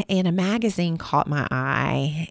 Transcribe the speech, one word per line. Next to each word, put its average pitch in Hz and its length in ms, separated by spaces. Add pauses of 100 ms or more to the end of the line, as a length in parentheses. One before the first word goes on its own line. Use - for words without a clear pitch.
(100)
and 185 180
a 170 40
magazine 185 680
caught - 280
my 147 240
eye. 139 800